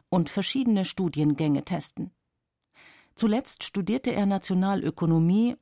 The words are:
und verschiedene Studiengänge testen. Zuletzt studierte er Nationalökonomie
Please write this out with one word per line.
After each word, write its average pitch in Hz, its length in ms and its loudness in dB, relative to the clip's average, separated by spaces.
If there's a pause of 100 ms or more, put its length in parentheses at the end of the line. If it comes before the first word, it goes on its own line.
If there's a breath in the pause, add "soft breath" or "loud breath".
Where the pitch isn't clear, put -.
und 175 200 0
verschiedene 214 560 0
Studiengänge 151 800 0
testen. 175 460 -6 (1040 soft breath)
Zuletzt 226 480 -2
studierte 202 480 -4
er 202 160 0
Nationalökonomie 190 1400 2